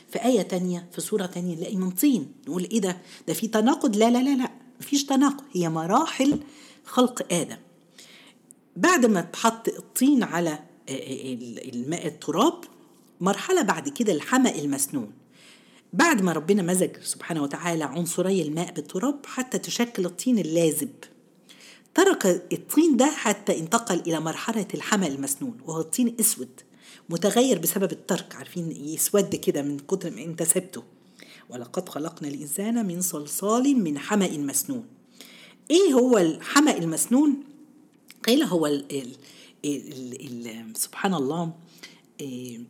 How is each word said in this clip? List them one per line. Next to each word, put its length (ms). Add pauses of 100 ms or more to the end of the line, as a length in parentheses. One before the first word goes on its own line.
(100)
في 140
آية 180
تانية، 500
في 80
سورة 260
تانية 300
نلاقي 200
من 140
طين. 420 (160)
نقول: 160
"إيه 160
ده؟ 200 (280)
ده 60
في 140
تناقض؟" 480
لا، 140
لا، 120
لا، 140
لا، 140 (300)
مفيش 240
تناقض. 480
هي 160
مراحل 720 (440)
خلق 480
آدم. 260 (1160)
بعد 300
ما 140
اتحط 480
الطين 540
على، 280
آه، 420
آه، 420
ال-، 400
الماء، 320
التراب، 580 (560)
مرحلة 420
بعد 260
كده 240
الحمأ 420
المسنون. 580 (800)
بعد 300
ما 100
ربنا 300
مزج 280 (120)
سبحانه 400
وتعالى 420
عنصري 580
الماء 300
بالتراب 540
حتى 320
تشكل 460
الطين 340
اللازب، 520 (1040)
ترك 320 (260)
الطين 440
ده 100
حتى 520
انتقل 420
إلى 200
مرحلة 540
الحمأ 320
المسنون، 580
وهو 160
الطين 400
أسود 280 (600)
متغير 500
بسبب 340
الترك. 420
عارفين 380
يسود 600
كده 280
من 160
كتر 320
ما 140
انت 180
سبته. 400 (680)
"ولقد 380
خلقنا 400
الإنسان 580
من 140
صلصال 840
من 140
حمأ 400
مسنون". 480 (840)
إيه 220
هو 260
الحمأ 580
المسنون؟ 680 (840)
قيل 160
هو 240
ال-، 260
ال-، 240 (480)
ال-، 840
ال-، 300
سبحان 380
الله، 380 (680)
إيه، 500